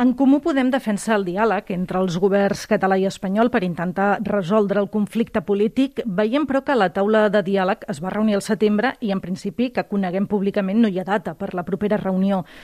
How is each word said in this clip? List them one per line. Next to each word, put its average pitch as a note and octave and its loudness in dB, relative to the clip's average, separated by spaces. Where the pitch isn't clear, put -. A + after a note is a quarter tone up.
En B3 4
Comú C#4 4
Podem C4+ 0
defensa A3 -2
el G3+ 0
diàleg G3+ 0
entre F3+ -2
els F3+ -2
governs G3+ 2
català G3 2
i F#3+ 2
espanyol G#3 0
per A3 0
intentar F3+ 0
resoldre G3+ 0
el G3+ -2
conflicte G#3+ -2
polític. A3 0
Veiem, A3 0
però, C4+ 0
que C#4+ 0
la G3 2
taula G#3+ 2
de G3+ 2
diàleg G3 0
es C#3+ -8
va F#3 -6
reunir G#3 2
al - -6
setembre G#3+ 2
i, G3+ -2
en F#3+ -2
principi, G3 -4
que G3 -4
coneguem F#3+ -2
públicament, G3+ 0
no A3 2
hi F#3 -4
ha F3+ -6
data F#3+ -2
per G3 -8
la F3+ -4
propera G3+ -2
reunió. F#3+ 0